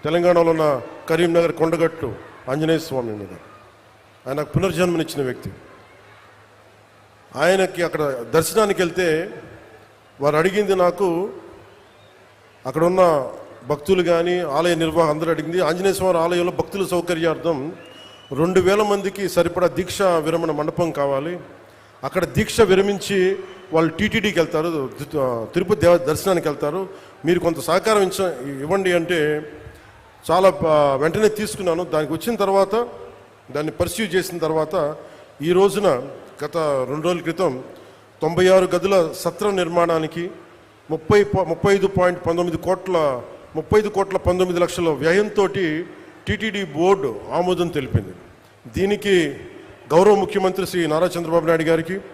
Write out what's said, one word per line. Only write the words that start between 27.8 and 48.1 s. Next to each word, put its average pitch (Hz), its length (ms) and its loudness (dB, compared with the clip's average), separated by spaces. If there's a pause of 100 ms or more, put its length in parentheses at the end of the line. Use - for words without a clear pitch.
ఇచ్చ-, 180 260 -2 (300)
ఇవ్వండి 185 280 0
అంటే 170 260 0 (1120)
చాలా 185 200 6
ప-, 165 260 0 (260)
వెంటనే 202 260 2
తీసుకున్నాను. 196 560 -2
దానికి 156 280 -2
వచ్చిన 226 220 -4 (100)
తర్వాత, 196 300 2 (800)
దాన్ని 151 260 -4
పర్స్యూ 175 260 -2
చేసిన 175 320 -2
తర్వాత, 160 360 -2 (680)
ఈ 170 100 0
రోజున 190 360 4 (560)
గత 151 120 -8 (340)
రెండు 151 160 -6
రోజుల 175 160 -2
క్రితం 165 300 -2 (720)
తొంభై 170 260 2
ఆరు 185 260 6
గదుల 175 380 2 (120)
సత్రం 196 320 -2
నిర్మాణానికి 170 760 0 (580)
ముప్పై 202 340 2 (100)
ప-, 190 200 0
ముప్పై 196 220 2
ఐదు 190 120 2
పాయింట్ 180 400 0
పంతొమ్మిది 170 400 -2
కోట్ల, 185 300 -2 (600)
ముప్పై 180 220 2
ఐదు 214 100 2
కోట్ల 196 280 -2
పంతొమ్మిది 180 440 0
లక్షల 175 280 0
వ్యయంతోటి 190 800 0 (600)
టీటీడీ 202 360 -4 (140)
బోర్డు 180 340 4 (280)
ఆమోదం 175 300 0
తెలిపింది. 110 460 -4 (600)